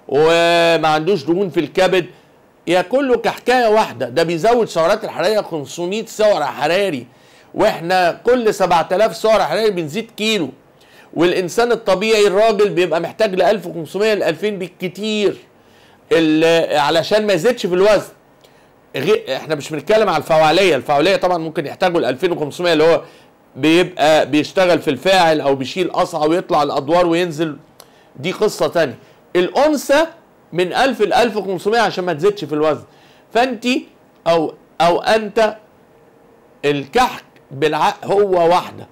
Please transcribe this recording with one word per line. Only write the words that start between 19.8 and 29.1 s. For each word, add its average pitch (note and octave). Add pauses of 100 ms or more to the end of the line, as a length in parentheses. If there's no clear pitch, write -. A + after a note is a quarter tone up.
على E3
الفعالية، D#3+
الفعالية D3
طبعًا F3+
ممكن D#3+
يحتاجوا F3
لألفين D#3
وخمسمية D#3+
اللي D#3
هو E3 (540)
بيبقى D#3
بيشتغل D3+
في F3+
الفاعل E3+
أو C#3
بيشيل C3+
قصعة D#3+
ويطلع E3+
الأدوار D3
وينزل، E3 (600)
دي D#3
قصة G3+
تانية. D3 (380)